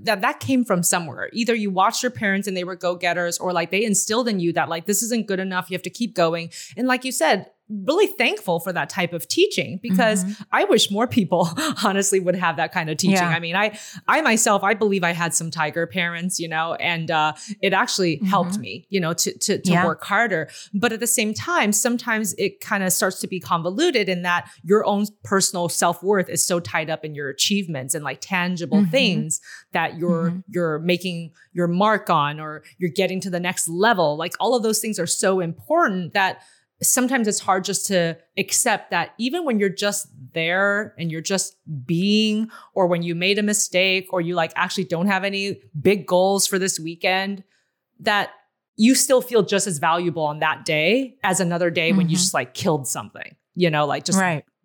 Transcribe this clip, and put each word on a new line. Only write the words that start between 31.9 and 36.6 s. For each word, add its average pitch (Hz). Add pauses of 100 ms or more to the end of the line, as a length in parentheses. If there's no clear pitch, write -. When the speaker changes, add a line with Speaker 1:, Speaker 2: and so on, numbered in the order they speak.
Speaker 1:
on, 151
or 156 (140)
you're 180
getting 185
to 190
the 175
next 180
level. 175
Like, 170
all 233
of 220
those 220
things 220
are 175
so 190
important 185
that 190 (440)